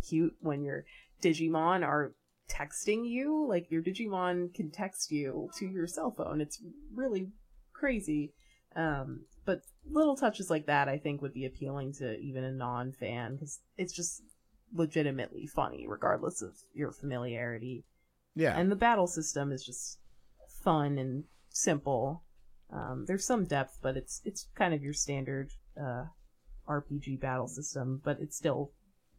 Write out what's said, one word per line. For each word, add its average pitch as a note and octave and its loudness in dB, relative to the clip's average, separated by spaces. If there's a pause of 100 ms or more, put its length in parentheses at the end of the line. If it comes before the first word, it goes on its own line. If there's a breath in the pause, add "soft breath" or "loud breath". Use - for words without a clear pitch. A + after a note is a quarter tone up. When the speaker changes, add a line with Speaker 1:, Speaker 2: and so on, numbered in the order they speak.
Speaker 1:
cute D#3+ 4
when C#3+ 0
your C#3 -2 (400 soft breath)
Digimon E3 4
are D3 2 (360)
texting G#3+ 0
you. C#4+ 0
Like, F3 0
your E3 2
Digimon F3+ 0
can D#3 -4
text - -6
you D3 -2
to G3+ -4
your F#3 -2
cell C4 -4
phone. D3+ -2
It's D3 -6 (320)
really G#3 0 (440)
crazy. D3+ 0 (420)
Um, C#3 0 (240)
but F#3 2 (280)
little D4+ 6
touches G#3+ 2
like D#3 2
that, C#3+ 6
I C#3 2
think, D3 -2
would C#3 -4
be B2+ -4
appealing C3+ -4
to B2 -4
even C3 -4
a C3 -2
non-fan, B2 -4
'cause D3 -10 (160)
it's F3+ -4
just - -6 (520)
legitimately D3+ 0
funny, - -2
regardless - 0
of - -10 (160)
your D3 -2
familiarity. B2 -4 (500)
Speaker 2:
Yeah. D#3 4
Speaker 1:
And F#3 4
the G3+ 4
battle G#3 6
system C#3+ -2
is B2+ -6
just - -10 (640)
fun C#3+ 4
and C3 -2 (260)
simple. C#3+ 0 (460)
Um, - -6
there's G3 0
some A3+ 4
depth, C#3 0
but C3 0
it's, - -6
it's - -6
kind F3+ 4
of D3 0
your C#3+ -4
standard, C3+ -2 (300)
uh, C3 -4 (600)
R D3 2
P D3 -6
G C#3 -4
battle C3 -2
system, C3 -4
but C#3+ 0
it's D3+ -6
still C#3+ 0 (460)